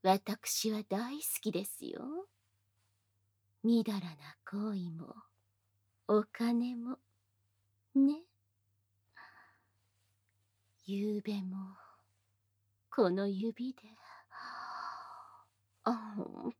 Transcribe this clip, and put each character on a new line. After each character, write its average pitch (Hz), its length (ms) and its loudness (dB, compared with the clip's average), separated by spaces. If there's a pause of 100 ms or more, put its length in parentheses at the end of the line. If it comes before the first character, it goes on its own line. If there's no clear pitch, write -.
私 196 680 2
は 214 180 0
大 240 280 -2
好 311 60 -8 (180)
き 214 100 0
で 190 140 0
す - 200 -10
よ。 330 420 -6 (1400)
み 226 200 6
だ 214 100 -2
ら 202 60 0
な 151 460 -12
行 208 280 -4
為 175 160 -4
も、 160 240 -10 (960)
お 214 160 6
金 240 520 0
も。 240 220 -6 (960)
ね。 285 300 6 (2500)
ゆ 202 340 0
う - 20 -4
べ 214 120 -2 (100)
も、 190 320 -6 (1120)
こ 190 220 6
の 196 160 2
指 226 460 -2
で。 - 80 -16 (2000)
あ、 220 340 0
う 202 40 -4 (260)
ん。 240 120 -4